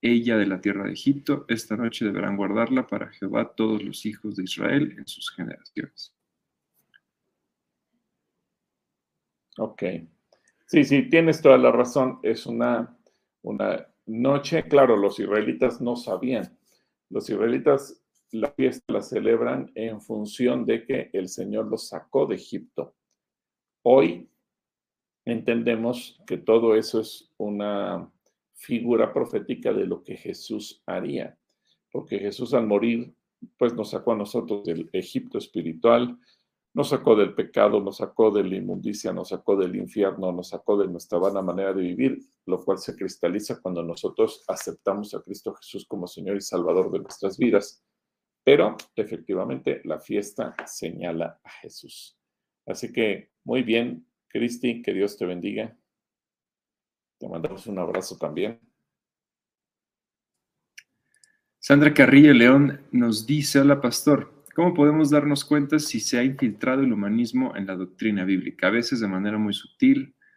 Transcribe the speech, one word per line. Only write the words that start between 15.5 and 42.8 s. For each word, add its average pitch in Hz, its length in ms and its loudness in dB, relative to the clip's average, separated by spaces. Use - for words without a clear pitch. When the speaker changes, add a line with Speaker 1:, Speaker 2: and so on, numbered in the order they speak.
Speaker 2:
no 120 160 -4
sabían. 113 640 -6
Los 107 200 -6
israelitas 123 760 0
la 110 200 -4
fiesta 127 400 -2
la 104 100 -2
celebran 120 760 -2
en 110 260 -8
función 113 640 -4
de 113 200 -2
que - 280 -4
el 92 160 -4
Señor 101 380 -6
los 110 200 -8
sacó - 380 -2
de 110 100 -4
Egipto. - 600 -12
Hoy - 460 4
entendemos 117 1040 -4
que - 100 -6
todo 113 380 4
eso 110 240 0
es - 380 -12
una 101 720 -6
figura 117 600 0
profética - 580 -4
de 101 140 -2
lo 90 180 -6
que - 140 -16
Jesús - 680 -12
haría, 90 520 -8
porque - 300 -8
Jesús 104 340 -8
al 117 140 0
morir, 117 460 0
pues 120 160 0
nos 110 180 -8
sacó 113 200 -4
a 113 60 0
nosotros 101 480 -6
del 82 260 -6
Egipto - 460 -6
espiritual, 117 840 0
nos 143 160 -2
sacó 127 260 4
del 101 180 2
pecado, 104 480 2
nos 95 160 -8
sacó 110 320 2
de 101 140 0
la 95 120 -4
inmundicia, 98 560 -8
nos 90 180 -10
sacó 101 260 -2
del 92 200 0
infierno, 95 560 -4
nos 87 180 -10
sacó - 280 -2
de 98 100 2
nuestra 87 300 -6
vana 98 240 0
manera 95 320 -4
de 95 80 -2
vivir, 95 380 -2
lo 90 180 -4
cual 95 140 -2
se - 180 -12